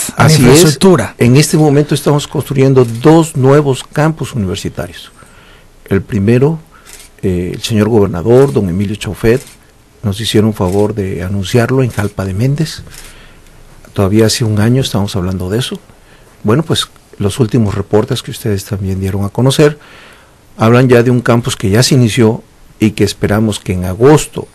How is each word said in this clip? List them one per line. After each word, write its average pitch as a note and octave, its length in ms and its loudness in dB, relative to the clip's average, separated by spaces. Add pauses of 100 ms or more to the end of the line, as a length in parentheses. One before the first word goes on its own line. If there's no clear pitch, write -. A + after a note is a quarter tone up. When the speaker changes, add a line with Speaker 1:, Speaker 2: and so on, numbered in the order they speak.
Speaker 1:
en - 160 0
Speaker 2:
Así D#3 100 4
es. C#3 60 4
Speaker 1:
infraestructura. D3+ 760 4
Speaker 2:
En B2 200 4
este D#3 200 2
momento D3+ 380 2
estamos D3 320 -2
construyendo C3+ 560 2
dos D3+ 540 2
nuevos C3+ 480 2
campus D3+ 500 -4
universitarios. - 760 -8 (760)
El G2 160 -2
primero, B2 580 0 (640)
eh, F2+ 320 -4
el G2+ 80 -12
señor G#2 260 0
gobernador, A2+ 640 2
don A#2+ 160 0
Emilio G2 300 -4
Chauffet, A2+ 440 -2 (640)
nos G2+ 160 -4
hicieron A2 300 0
un G#2 60 -4
favor G2+ 400 -2
de F#2+ 260 -6
anunciarlo A2+ 640 -2
en A#2+ 80 -4
Jalpa G2+ 340 -6
de F#2+ 80 -6
Méndez. C#3 480 -4 (1120)
Todavía G#2 340 2
hace - 160 -2
un G#2+ 160 -2
año A#2+ 220 2
estamos G2+ 340 -4
hablando F#2 340 -6
de G#2+ 100 -2
eso. F#3 200 -8 (640)
Bueno, A#2+ 200 2
pues - 240 -4 (320)
los G2+ 200 -4
últimos A2 360 0
reportes G#2 480 -2
que - 80 -12
ustedes G#2 340 -6
también F#2+ 340 -6
dieron G2 260 -4
a G2 40 -4
conocer D3 480 0 (800)
hablan A#2+ 320 4
ya A#2+ 140 4
de B2 80 0
un B2 100 2
campus A#2+ 340 0
que - 140 -4
ya A2 140 2
se - 100 0
inició A#2 500 2 (360)
y G#2+ 120 2
que - 120 -2
esperamos G#2 560 -2
que - 140 -6
en F2+ 120 -6
agosto A#2+ 680 2